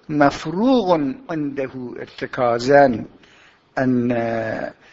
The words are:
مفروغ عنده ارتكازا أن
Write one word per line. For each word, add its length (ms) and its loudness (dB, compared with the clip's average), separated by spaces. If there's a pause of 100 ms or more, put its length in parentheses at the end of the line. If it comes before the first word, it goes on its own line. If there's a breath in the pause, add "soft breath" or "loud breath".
مفروغ 1040 0 (180)
عنده 720 -6
ارتكازا 1040 2 (720 soft breath)
أن 340 0 (800 soft breath)